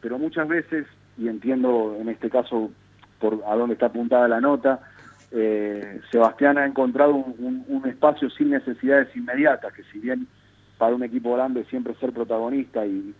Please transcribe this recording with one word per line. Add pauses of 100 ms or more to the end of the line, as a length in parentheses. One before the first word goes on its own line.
Pero
muchas
veces, (300)
y
entiendo
en
este
caso (480)
por
a
dónde
está
apuntada
la
nota, (520)
eh, (100)
Sebastián
ha
encontrado
un,
un,
un
espacio
sin
necesidades
inmediatas,
que
si
bien (500)
para
un
equipo
grande
siempre
ser
protagonista
y